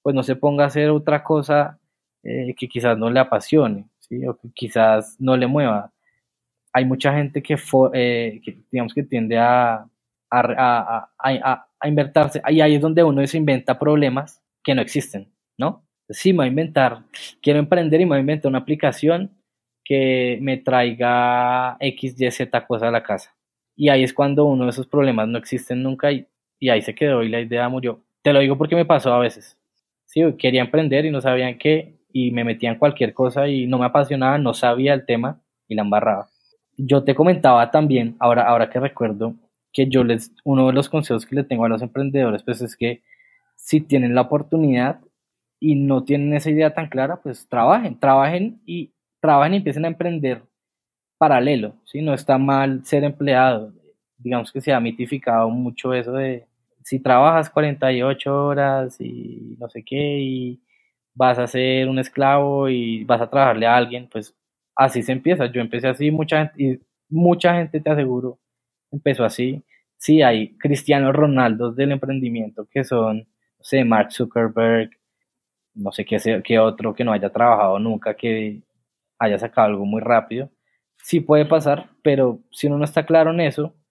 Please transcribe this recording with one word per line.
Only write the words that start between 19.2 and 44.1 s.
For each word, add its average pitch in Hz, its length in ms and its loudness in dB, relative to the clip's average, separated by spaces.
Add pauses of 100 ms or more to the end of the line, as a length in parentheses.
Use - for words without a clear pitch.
que 127 560 0
me 131 180 -4
traiga 123 1200 0
X, 131 400 -4
Y, 127 100 0
Z 123 360 -4
cosa 117 220 -2
a - 20 0
la 117 120 0
casa. - 320 -8 (400)
Y 147 140 0
ahí 135 160 4
es 127 80 -2
cuando 143 320 2
uno 131 200 2
de 123 60 -2
esos 127 160 -8
problemas 123 420 0
no 117 100 -4
existen 127 440 -6
nunca 131 300 -2
y, 131 140 -6 (320)
y 131 100 -4
ahí 110 140 2
se 113 120 -8
quedó 139 280 0
y 113 60 -2
la 117 120 -4
idea 120 280 -4
murió. 127 360 -8 (180)
Te 147 100 4
lo 139 80 6
digo 139 160 2
porque 156 200 0
me 170 80 4
pasó 147 280 2
a 123 60 4
veces. - 400 -4 (460)
Sí, - 180 -2 (160)
quería 127 240 0
emprender 147 420 0
y 156 60 -2
no 143 100 -4
sabía 127 280 -2
en 120 100 -12
qué 156 380 -2 (160)
y 127 180 0
me 120 140 -4
metía 117 260 -4
en 113 80 -6
cualquier 139 360 0
cosa 139 340 0
y 131 180 -2
no 127 120 0
me 123 80 0
apasionaba, 139 520 0
no 127 160 0
sabía 131 400 2
el 131 120 -6
tema 123 340 -4 (260)
y 110 80 -10
la 107 80 -2
embarraba. 104 460 0 (480)
Yo 139 280 2
te 139 100 2
comentaba 143 560 4
también, 131 480 2
ahora, 120 240 2
ahora 117 280 2
que 127 100 -4
recuerdo, 117 540 -4 (380)
que 135 160 0
yo 131 160 4
les, 117 280 -2 (120)
uno 135 220 2
de 131 80 2
los 139 140 0
consejos 151 380 -4
que - 80 -10
le - 100 -2
tengo 117 200 -4
a 117 40 2
los 113 140 -2
emprendedores, 135 600 -2
pues, 113 180 -6
es 120 160 -10
que 120 260 -6 (540)
si - 240 0
tienen 127 340 0